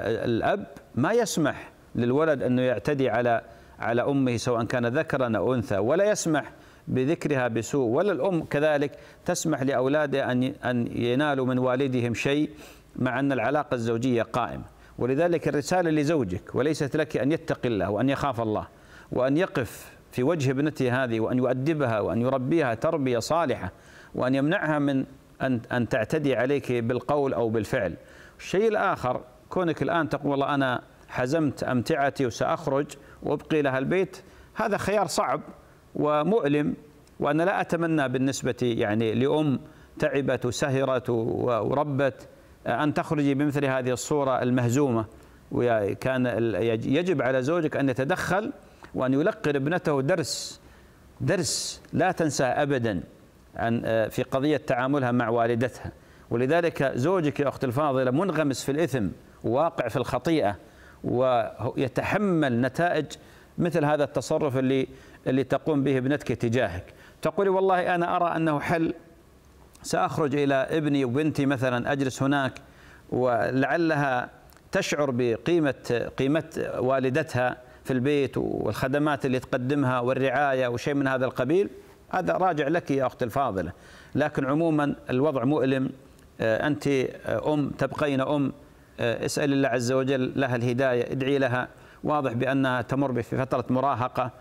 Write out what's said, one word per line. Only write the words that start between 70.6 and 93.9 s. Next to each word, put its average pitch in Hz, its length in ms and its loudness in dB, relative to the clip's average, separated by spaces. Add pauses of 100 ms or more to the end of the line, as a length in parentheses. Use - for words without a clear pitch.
وبنتي 139 400 0
مثلا، 127 460 0
أجلس 135 320 -2
هناك، 139 300 0 (560)
ولعلها 131 1200 0 (420)
تشعر 147 400 0
بقيمة، 123 1080 0
قيمة 139 600 -2
والدتها 131 800 0 (260)
في 135 100 -2
البيت 135 440 0
والخدمات 139 880 -2
اللي 127 140 2
تقدمها 127 600 0
والرعاية 131 680 2
وشيء 120 260 -2
من 139 140 0
هذا 131 180 0
القبيل، 143 440 0 (400)
هذا 170 240 0
راجع 160 340 2
لك 160 240 0
يا 135 140 2
أختي 123 200 -2
الفاضلة. 101 460 -2 (440)
لكن 143 300 0
عموما 147 500 2 (140)
الوضع 131 340 2
مؤلم. 135 460 2 (520)
آه، 113 260 2
أنت، 147 200 -2
آه، 135 640 0
أم، 147 160 0
تبقين 139 520 -2
أم. 139 320 0 (460)
آه، 117 260 0
اسأل 143 280 0
الله 139 160 4
عز 120 220 0
وجل 131 440 2
لها 127 200 2
الهداية، 123 560 2
ادعي 135 260 0
لها. 123 300 0 (360)
واضح 139 300 0
بأنها 131 480 0
تمر 135 300 -2
بفترة 123 580 -2
مراهقة، 127 720 0